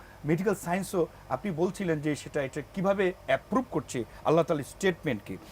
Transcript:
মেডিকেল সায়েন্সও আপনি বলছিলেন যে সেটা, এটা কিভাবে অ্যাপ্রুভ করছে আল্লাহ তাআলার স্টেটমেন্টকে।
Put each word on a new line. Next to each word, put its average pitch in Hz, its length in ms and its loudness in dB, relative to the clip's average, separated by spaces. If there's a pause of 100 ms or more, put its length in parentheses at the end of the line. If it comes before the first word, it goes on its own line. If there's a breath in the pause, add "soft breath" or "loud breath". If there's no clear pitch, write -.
(260 soft breath)
মেডিকেল 180 300 2
সায়েন্সও 175 520 0 (220 soft breath)
আপনি 139 220 -2
বলছিলেন 165 500 0
যে 151 140 0
সেটা, 147 260 -4
এটা 139 200 -4 (120)
কিভাবে 196 400 2 (120)
অ্যাপ্রুভ 202 460 2
করছে 135 320 -2 (220 loud breath)
আল্লাহ 160 180 6
তাআলার 151 200 0
স্টেটমেন্টকে। 139 720 -2 (140 loud breath)